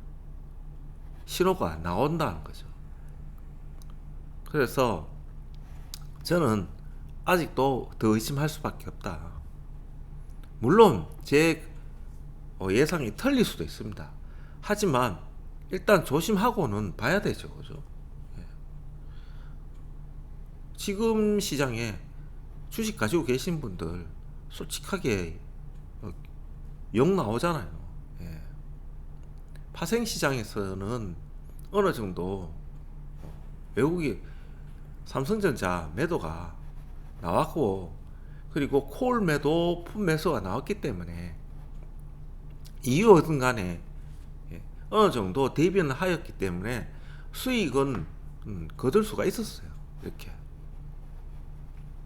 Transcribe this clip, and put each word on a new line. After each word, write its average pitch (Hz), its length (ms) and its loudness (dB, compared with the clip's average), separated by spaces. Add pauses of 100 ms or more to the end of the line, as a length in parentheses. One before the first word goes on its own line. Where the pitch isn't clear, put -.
(1300)
신호가 175 500 2
나온다는 95 680 2
거죠. - 240 -10 (1800)
그래서 123 600 2 (1160)
저는 113 440 4 (600)
아직도 139 720 4
더 110 100 6
의심할 135 400 4
수밖에 - 400 -6
없다. - 500 -6 (1200)
물론 135 460 10 (160)
제, 156 420 6 (960)
어, 95 120 0
예상이 139 460 4
틀릴 254 280 6
수도 - 180 0
있습니다. 80 480 -8 (500)
하지만 131 600 4 (500)
일단 190 340 6
조심하고는 165 920 2
봐야 160 240 4
되죠, - 300 -2
그죠? - 320 -10 (560)
예. - 80 -8 (2250)
지금 214 640 2
시장에 120 600 0 (720)
주식 220 260 -2
가지고 175 280 2
계신 156 360 2
분들 87 460 -4 (420)
솔직하게, 104 880 -2 (640)
어, 104 80 -8 (840)
욕 131 200 8
나오잖아요. 135 540 2 (540)
예. 78 200 -8 (1300)
파생 226 320 0
시장에서는 107 1120 -2 (560)
어느 190 220 4
정도 92 600 -4 (1200)
외국이 147 440 2 (840)
삼성전자 127 880 2
매도가 87 640 -2 (640)
나왔고, 95 800 2 (520)
그리고 135 360 2
콜 247 340 2
매도, 165 640 4
풋 - 160 -6
매수가 160 400 4
나왔기 101 400 -2
때문에 85 560 -4 (1500)
이유 180 280 10
어든 156 260 10
간에, 110 440 2 (680)
예, 85 120 -8 (280)
어느 202 200 8
정도 123 420 2
대비는 175 380 4
하였기 175 420 0
때문에 95 580 -2 (420)
수익은, 139 760 2 (400)
음, 87 300 -6
거둘 165 280 4
수가 131 220 0
있었어요. - 420 -2 (340)
이렇게 - 300 -8 (1700)